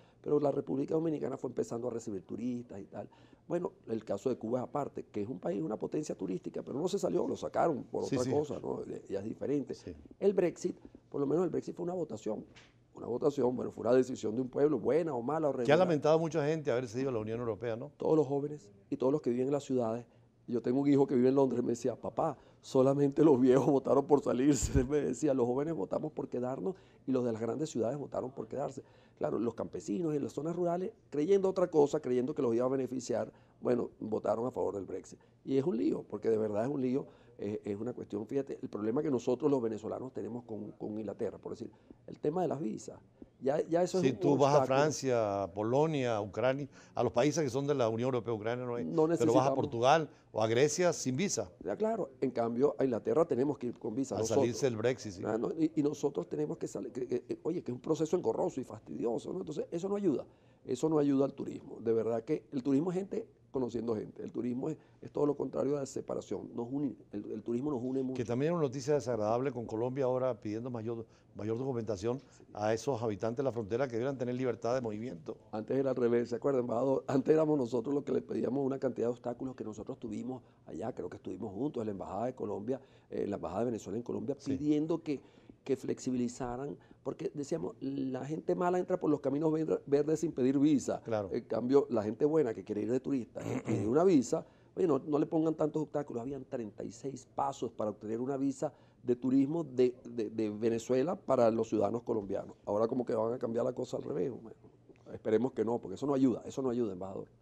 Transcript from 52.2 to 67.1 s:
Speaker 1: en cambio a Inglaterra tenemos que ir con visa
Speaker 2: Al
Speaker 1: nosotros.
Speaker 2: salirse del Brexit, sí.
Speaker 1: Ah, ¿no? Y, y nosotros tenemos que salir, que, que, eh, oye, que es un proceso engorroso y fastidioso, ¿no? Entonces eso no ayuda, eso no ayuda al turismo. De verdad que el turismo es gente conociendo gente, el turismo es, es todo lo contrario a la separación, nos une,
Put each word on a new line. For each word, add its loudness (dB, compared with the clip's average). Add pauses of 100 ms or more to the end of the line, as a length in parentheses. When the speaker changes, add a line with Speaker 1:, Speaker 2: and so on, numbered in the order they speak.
Speaker 1:
en 0
cambio 2
a 2
Inglaterra 2
tenemos 0
que -6
ir -6
con -8
visa -4
Speaker 2:
Al 0
Speaker 1:
nosotros. 2
Speaker 2:
salirse 0
del 0
Brexit, -2
sí. -10
Speaker 1:
Ah, 0
¿no? -2
Y, 0
y 2
nosotros -2
tenemos -4
que -8
salir, -8
que, -6
que, -2
eh, -6
oye, -4
que -8
es -6
un -10
proceso 0
engorroso 0
y -8
fastidioso, -6
¿no? -6
Entonces -6
eso -4
no 0
ayuda, 0 (400)
eso -2
no 4
ayuda 4
al -6
turismo. -10
De 2
verdad 2
que -2
el -4
turismo 2
es -2
gente -6 (240)
conociendo -2
gente, -6
el -10
turismo -4
es, -6 (240)
es -16
todo 2
lo 0
contrario -2
a -6
la -6
separación, -6
nos -4
une, -2 (160)